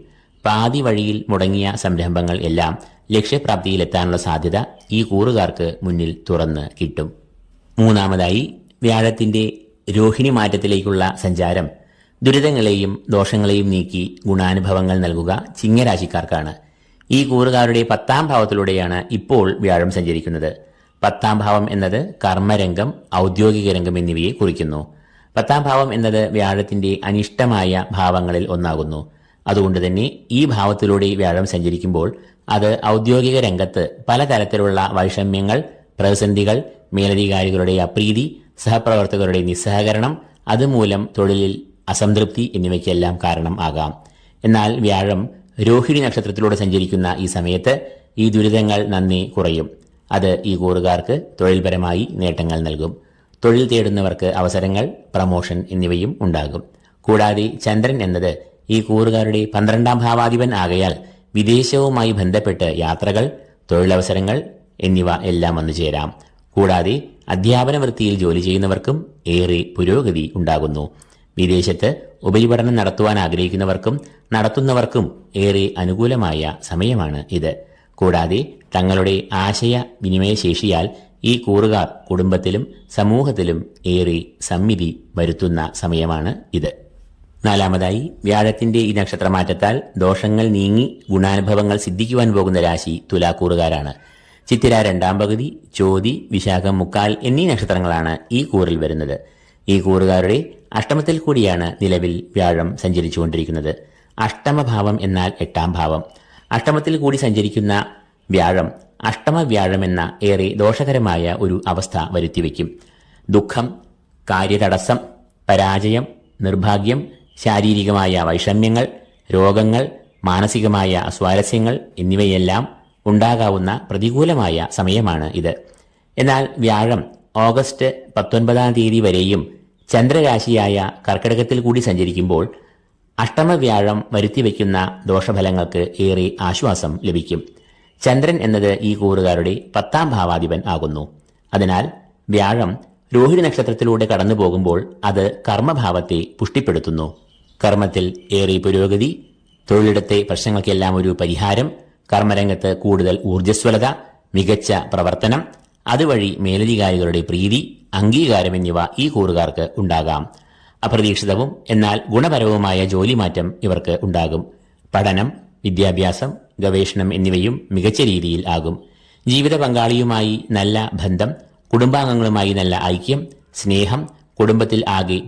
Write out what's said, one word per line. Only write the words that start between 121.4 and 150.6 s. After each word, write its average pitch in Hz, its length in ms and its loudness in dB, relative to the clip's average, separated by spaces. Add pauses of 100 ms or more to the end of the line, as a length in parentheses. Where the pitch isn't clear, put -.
എന്നിവയെല്ലാം 95 680 2 (380)
ഉണ്ടാകാവുന്ന 104 760 2 (120)
പ്രതികൂലമായ 110 800 0
സമയമാണ് 92 640 0
ഇത്. 82 220 -2 (640)
എന്നാൽ 135 300 2 (100)
വ്യാഴം 113 460 2 (320)
ഓഗസ്റ്റ് 131 580 0 (240)
പത്തൊൻപതാം 117 560 2
തീയതി 113 260 2
വരെയും 92 580 0 (320)
ചന്ദ്രരാശിയായ 117 1040 2 (180)
കർക്കിടകത്തിൽ 117 500 0
കൂടി 120 200 2
സഞ്ചരിക്കുമ്പോൾ 90 760 0 (640)
അഷ്ടമ 156 340 0
വ്യാഴം 104 500 2 (100)
വരുത്തിവെക്കുന്ന 104 920 0
ദോഷഫലങ്ങൾക്ക് 92 920 0
ഏറെ 95 320 2 (100)
ആശ്വാസം 90 640 -2
ലഭിക്കും. 85 400 -4 (580)
ചന്ദ്രൻ 139 340 2
എന്നത് 104 460 0
ഈ 104 120 0
കൂറുകാരുടെ 92 680 0 (160)
പത്താം 151 340 0
ഭാവാധിപൻ 85 560 0
ആകുന്നു. 76 420 -4 (460)
അതിനാൽ 101 380 0 (380)
വ്യാഴം 104 480 2 (380)
രോഹിണി 147 260 6
നക്ഷത്രത്തിലൂടെ 117 640 0
കടന്നു 107 300 2
പോകുമ്പോൾ 92 580 0 (100)
അത് 98 280 0 (180)
കർമ്മഭാവത്തെ 101 760 0 (140)
പുഷ്ടിപ്പെടുത്തുന്നു. 82 760 -2 (520)
കർമ്മത്തിൽ 98 540 0 (120)
ഏറെ 95 260 2
പുരോഗതി, 98 680 0 (460)
തൊഴിലിടത്തെ 104 580 4
പ്രശ്നങ്ങൾക്കെല്ലാം 95 640 0